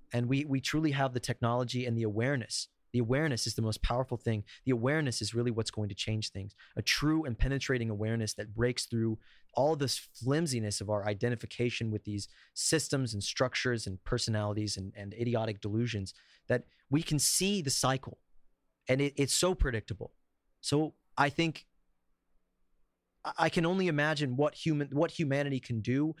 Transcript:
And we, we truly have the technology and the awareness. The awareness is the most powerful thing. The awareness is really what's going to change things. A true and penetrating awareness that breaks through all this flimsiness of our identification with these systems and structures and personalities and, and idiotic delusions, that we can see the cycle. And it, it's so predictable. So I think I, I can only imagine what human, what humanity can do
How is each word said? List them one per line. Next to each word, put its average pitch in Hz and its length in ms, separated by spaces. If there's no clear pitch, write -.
And 120 160
we, 139 160
we 135 160
truly 151 320
have 135 220
the 123 60
technology 123 640
and 117 100
the 113 80
awareness. 113 640
The 120 60
awareness 127 460
is 110 80
the 127 80
most 110 220
powerful 123 340
thing. 110 260
The 131 60
awareness 131 500
is 107 140
really 120 160
what's 110 180
going 107 200
to 98 60
change 110 360
things. 98 240
A 113 60
true 156 440
and 120 120
penetrating 131 540
awareness 110 420
that 104 220
breaks 123 320
through 113 320
all 147 220
this 139 400
flimsiness 127 640
of 101 80
our 104 180
identification 117 840
with 104 140
these 104 220
systems 135 580
and 101 100
structures - 600
and 95 180
personalities 107 720
and, 98 200
and 101 160
idiotic 113 480
delusions, 107 540
that 123 160
we 160 140
can 151 160
see 190 420
the 135 80
cycle. 131 480
And 131 140
it, 143 140
it's 143 200
so 180 180
predictable. 113 600
So 147 340
I 143 120
think 165 380
I, 156 140
I - 120
can 165 180
only 185 200
imagine 147 500
what 147 180
human, 147 360
what 160 200
humanity 139 480
can 117 220
do 143 400